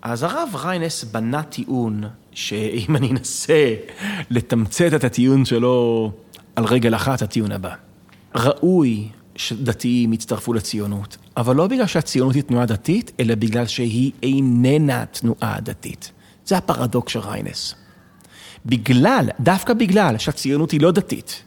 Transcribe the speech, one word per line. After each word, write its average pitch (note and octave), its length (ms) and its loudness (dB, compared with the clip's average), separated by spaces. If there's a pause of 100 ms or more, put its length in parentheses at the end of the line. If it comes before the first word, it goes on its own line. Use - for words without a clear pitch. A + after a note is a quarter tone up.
אז A#2 200 -6
הרב C4+ 260 -4 (160)
ריינס E3 400 -4
בנה A#2 380 -4
טיעון, A#2 640 -4 (280)
שאם G#2+ 640 -4
אני C3 140 0
אנסה C#3 640 2 (560)
לתמצת A#2+ 640 0
את C3+ 100 2
הטיעון C3 400 4
שלו A#2 640 2 (460)
על A2+ 80 0
רגל A#2 300 2
אחת, C3 280 -2
הטיעון G#2 300 -2
הבא. F#2 220 -8 (600)
ראוי B2+ 720 2 (280)
שדתיים A#2 760 0
יצטרפו A2+ 400 -4
לציונות, G2+ 640 -6 (200)
אבל B2 200 2
לא D#3+ 100 4
בגלל B3 200 0
שהציונות C3+ 480 0
היא C#3+ 80 2
תנועה A#2+ 240 0
דתית, D#3 540 -2
אלא A2+ 140 2
בגלל A2+ 320 0
שהיא A#2+ 460 0 (100)
איננה C3 840 2
תנועה A2 540 -2
דתית. - 520 -10 (340)
זה F#3+ 100 2
הפרדוקס B2+ 560 -2
של A2 80 -4
ריינס. G#2 540 -8 (920)
בגלל, B2+ 640 4 (120)
דווקא F#3 320 2
בגלל F#3+ 460 4
שהציונות D3 520 -2
היא D#3 100 2
לא E3 100 6
דתית - 560 -2